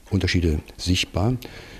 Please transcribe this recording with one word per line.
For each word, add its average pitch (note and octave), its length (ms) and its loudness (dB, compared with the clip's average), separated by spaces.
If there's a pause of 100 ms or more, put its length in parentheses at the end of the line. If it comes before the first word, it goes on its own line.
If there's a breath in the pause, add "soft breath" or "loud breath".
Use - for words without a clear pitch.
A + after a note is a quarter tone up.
(100)
Unterschiede F2 480 2 (180)
sichtbar. F#2 600 0 (420 loud breath)